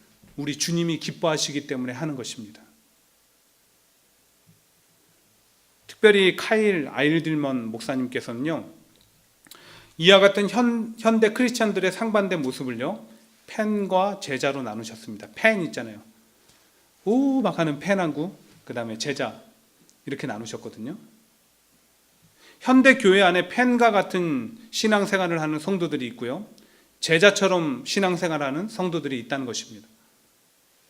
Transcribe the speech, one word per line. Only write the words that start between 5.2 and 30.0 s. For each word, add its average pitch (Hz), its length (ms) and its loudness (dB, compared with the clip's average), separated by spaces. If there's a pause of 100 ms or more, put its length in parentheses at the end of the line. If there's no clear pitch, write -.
특별히 202 480 6
카일 202 560 0
아일들먼 143 720 0
목사님께서는요, 123 1040 -6 (1300)
이와 190 220 8
같은 196 280 4
현-, 233 500 -2
현대 220 340 2
크리스찬들의 220 580 0
상반된 196 500 -2
모습을요, 127 640 -6 (440)
팬과 202 720 0
제자로 139 420 -4
나누셨습니다. 110 720 -12
팬 220 300 0
있잖아요. 110 360 -10 (1040)
우 262 380 2
막 180 160 0
하는 151 220 0
팬하고, 175 580 -2 (260)
그 - 100 -16
다음에 113 220 -8
제자, 135 460 -6 (640)
이렇게 139 200 -8
나누셨거든요. 113 680 -12 (1600)
현대 262 380 8
교회 196 240 6
안에 180 260 4
팬과 240 420 4
같은 170 640 -2 (140)
신앙생활을 196 720 0
하는 156 180 -4
성도들이 151 500 -4
있고요, 127 380 -10 (540)
제자처럼 170 840 2
신앙생활하는 165 840 -2
성도들이 156 520 -4
있다는 131 260 -6
것입니다. 107 400 -12 (1040)